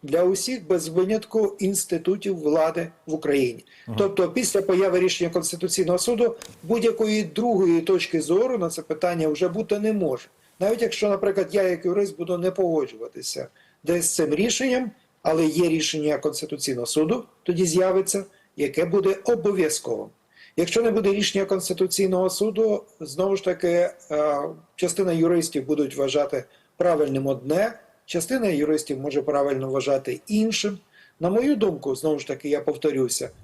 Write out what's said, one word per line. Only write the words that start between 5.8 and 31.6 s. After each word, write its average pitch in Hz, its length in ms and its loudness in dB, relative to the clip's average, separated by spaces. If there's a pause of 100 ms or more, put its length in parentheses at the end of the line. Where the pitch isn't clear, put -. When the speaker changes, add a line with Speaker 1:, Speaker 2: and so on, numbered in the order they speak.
Speaker 1:
суду 233 380 0 (260)
будь-якої 214 600 2
другої 185 580 2
точки 170 400 0
зору 208 380 2
на 170 120 -2
це 165 120 -10
питання 160 460 -2
вже 156 200 0
бути 208 300 -2
не 214 140 0
може. 165 360 -2 (320)
Навіть 214 220 0
якщо, 214 260 0
наприклад, 196 440 0
я 196 100 2
як 180 220 0
юрист 180 340 0
буду 175 200 -4
не 180 120 0
погоджуватися 135 1000 -4 (360)
десь 170 200 0
з - 100 -2
цим 151 200 2
рішенням, 247 560 0 (320)
але 160 220 2
є 160 240 2
рішення 151 500 0
Конституційного 143 680 -4
суду, 175 380 0 (180)
тоді 180 220 0
з'явиться, 190 600 2 (320)
яке 147 280 0
буде 190 400 2
обов'язковим. 160 840 0 (480)
Якщо 175 260 2
не 233 80 2
буде 202 220 2
рішення 202 320 0
Конституційного 185 840 0
суду, 214 540 0 (160)
знову 165 360 -2
ж 196 80 -6
таки, 180 240 0
е, 175 240 2 (840)
частина 180 360 0
юристів 165 540 2
будуть 143 300 -2
вважати 139 480 0 (320)
правильним 147 500 2
одне, 147 520 0 (280)
частина 214 420 -2
юристів 151 520 0
може 139 220 -2
правильно 139 480 0
вважати 135 560 -2
іншим. 208 520 0 (420)
На 170 100 0
мою 254 260 2
думку, 151 380 0